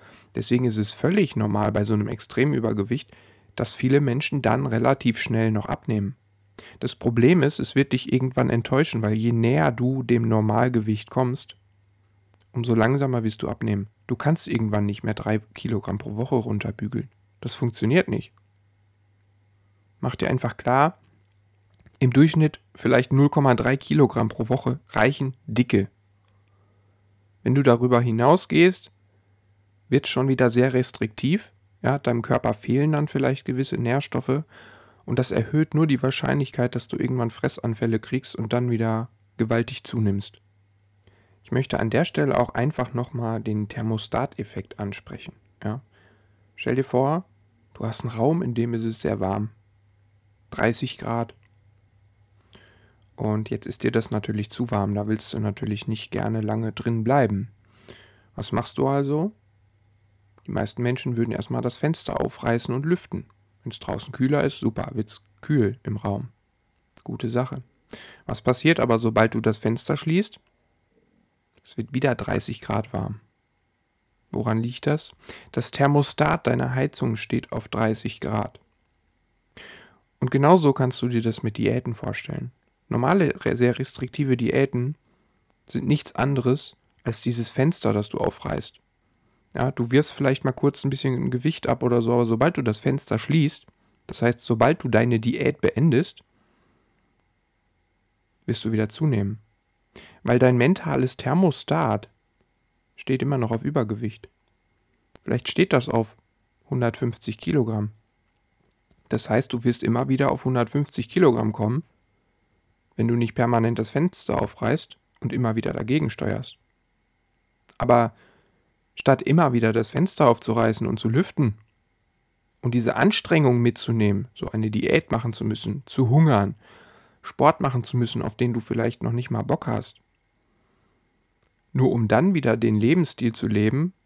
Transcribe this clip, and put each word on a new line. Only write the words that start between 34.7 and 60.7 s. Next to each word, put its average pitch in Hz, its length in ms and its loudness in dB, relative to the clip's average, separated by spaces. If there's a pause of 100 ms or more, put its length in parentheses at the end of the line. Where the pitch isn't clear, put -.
und 127 140 -2
das 127 140 -2
erhöht 151 420 0
nur 156 140 2
die 131 120 0
Wahrscheinlichkeit, 131 760 -2
dass 117 100 -8
du - 100 -8
irgendwann 123 340 -2
Fressanfälle 113 680 -2
kriegst - 380 -8
und 110 160 -6
dann 123 180 0
wieder 113 380 -2 (280)
gewaltig 117 460 -2
zunimmst. 104 580 -2 (1000)
Ich - 80 -20
möchte - 300 0
an 110 100 -2
der 135 140 2
Stelle 143 340 0
auch 120 120 2
einfach 123 440 -2
nochmal 117 460 -4
den 107 260 -4
Thermostateffekt - 1120 -6
ansprechen. - 540 -12 (320)
Ja? 107 160 -6 (720)
Stell 120 220 -2
dir 135 80 2
vor, 143 400 0 (500)
du - 100 -8
hast 110 180 -4
einen 113 100 -6
Raum, 143 300 2
in 120 120 -4
dem 117 200 -2
ist 113 100 -4
es 113 160 -4
sehr 107 180 -2
warm. 101 320 -2 (1000)
Dreißig - 460 -2
Grad. 117 380 -4 (1800)
Und 107 340 -2
jetzt 113 160 -6
ist - 160 -8
dir 113 100 0
das 117 180 -2
natürlich 107 380 -4
zu 123 220 -6
warm, 101 240 0
da 104 120 -4
willst 107 280 -4
du - 60 -4
natürlich 107 460 -4
nicht 110 240 -6
gerne 110 300 -2
lange 110 320 -2
drin 113 320 -4
bleiben. 117 460 2 (840)
Was - 160 -8
machst - 280 -4
du 135 100 2
also? 143 440 0 (1120)
Die - 40 -10
meisten - 320 -4